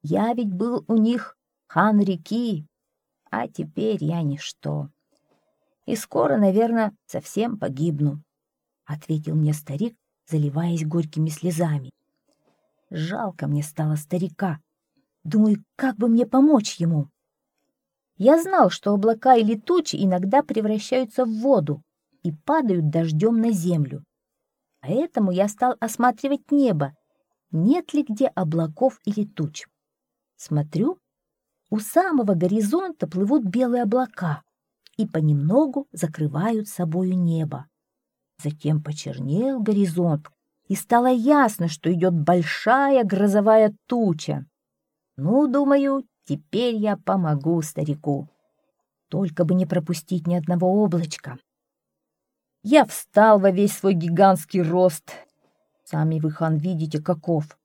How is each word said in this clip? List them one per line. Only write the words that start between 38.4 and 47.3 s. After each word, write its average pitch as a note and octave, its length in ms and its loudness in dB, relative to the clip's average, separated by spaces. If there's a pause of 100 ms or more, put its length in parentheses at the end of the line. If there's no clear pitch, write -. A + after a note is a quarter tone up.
Затем D3+ 400 -4
почернел D3+ 760 -4
горизонт, F3+ 720 0 (400)
и F#3+ 60 -2
стало A#3+ 320 2
ясно, B3+ 600 2
что D#3+ 220 -4
идет F3+ 220 2
большая G#3+ 920 2
грозовая G#3 720 4 (120)
туча. D#3+ 580 -2 (720)
"Ну, A3 300 2
думаю, C#4 580 2 (200)
теперь A3+ 500 -4
я G#3 240 -2
помогу D#3+ 640 0